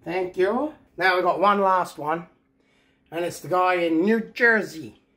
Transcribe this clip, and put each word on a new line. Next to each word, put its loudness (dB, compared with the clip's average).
Thank -6
you. 0
Now 2
we've 0
got 0
one 2
last 0
one. -6
And -6
it's -6
the -16
guy 2
in 0
New 2
Jersey. -2